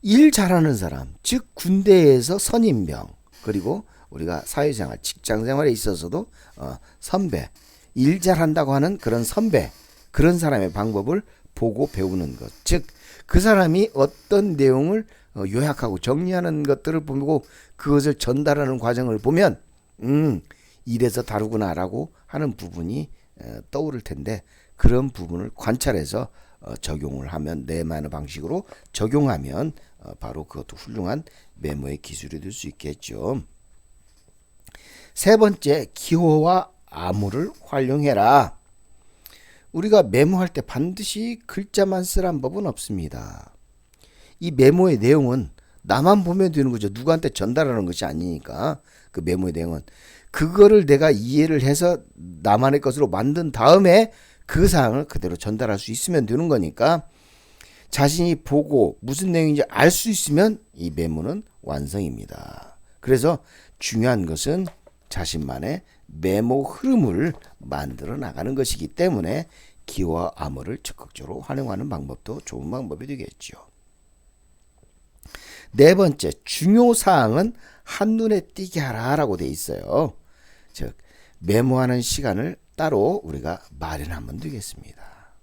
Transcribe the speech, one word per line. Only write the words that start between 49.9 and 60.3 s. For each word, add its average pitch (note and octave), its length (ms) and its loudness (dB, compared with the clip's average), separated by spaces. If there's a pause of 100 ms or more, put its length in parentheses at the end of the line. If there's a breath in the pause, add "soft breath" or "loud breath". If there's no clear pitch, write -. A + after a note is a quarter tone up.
그거를 G3 560 6
내가 C#3+ 240 6
이해를 C#3+ 520 2
해서 D3+ 360 2 (160)
나만의 G2+ 640 0
것으로 C3+ 280 0
만든 C#3 440 -2
다음에 F#3 600 8 (340 soft breath)
그 F3 200 2
사항을 C#3 380 2
그대로 F2 320 -6
전달할 G#2+ 420 -4
수 A2 140 -10
있으면 C3+ 340 -2
되는 C#3+ 220 0
거니까, C3 580 0 (840 soft breath)
자신이 D#3+ 520 2
보고 C#3+ 580 2
무슨 D#3 320 -4
내용인지 D#3 360 4
알 C#3+ 220 6
수 - 200 -2
있으면 G3+ 500 0 (140)